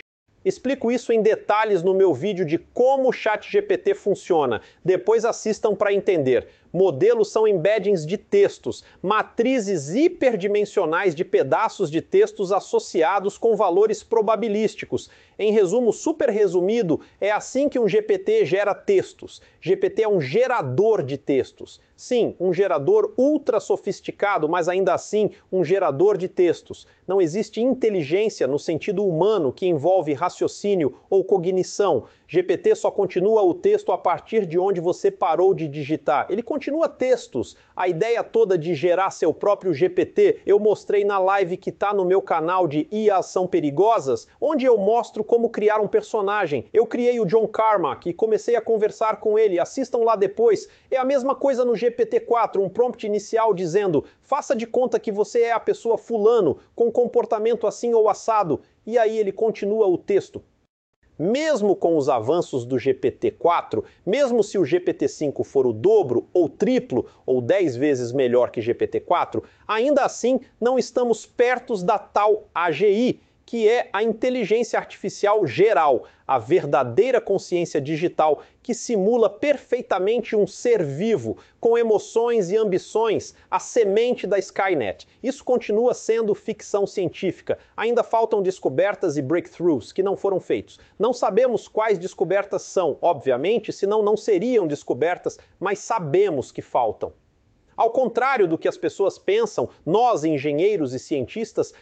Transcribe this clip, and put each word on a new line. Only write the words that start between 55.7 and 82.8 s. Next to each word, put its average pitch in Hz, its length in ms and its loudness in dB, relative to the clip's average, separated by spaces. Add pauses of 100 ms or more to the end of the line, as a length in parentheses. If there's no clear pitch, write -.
fulano, 220 580 2 (180)
com 233 160 0
comportamento 233 760 0
assim 233 260 -2
ou 220 160 4
assado." 196 540 0 (240)
E 220 100 -4
aí 220 220 2
ele 196 140 0
continua 214 540 -2
o 175 120 2
texto. - 440 -2 (760)
Mesmo 214 580 0
com 170 200 0
os 139 120 0
avanços 131 560 0
do 127 140 -2
G 127 160 0
P 127 160 -2
T - 200 -2
quatro, 160 540 -2 (200)
mesmo 240 380 0
se - 160 -4
o 175 60 2
G 170 160 0
P 180 140 -2
T 147 120 -2
cinco 135 380 -4
for 135 220 0
o 120 60 0
dobro, 135 600 2
ou 170 160 2
triplo, 226 580 -2 (200)
ou 127 140 0
dez 147 360 0
vezes 123 340 0
melhor 123 400 2
que 117 120 -6
G 113 100 0
P 110 140 0
T 107 140 -4
quatro, 151 440 -2 (240)
ainda 254 340 0
assim 247 380 -2 (180)
não 254 200 0
estamos 240 480 -2
pertos 247 560 -2
da 202 160 0
tal 208 560 0
A 170 180 -2
G 190 180 2
I, 220 300 0 (240)
que 226 240 0
é 240 240 2
a 202 100 -2
inteligência 226 760 -2
artificial 202 680 0
geral, 151 580 2 (220)
a 135 120 0
verdadeira 147 800 2
consciência 170 600 -2
digital 156 600 0 (220)
que 247 100 -6
simula 220 560 2
perfeitamente 233 1080 -2
um 202 100 2
ser 220 360 0
vivo, 143 540 -2 (240)
com 233 160 2
emoções 226 720 0
e 202 60 0
ambições, 208 800 -2 (160)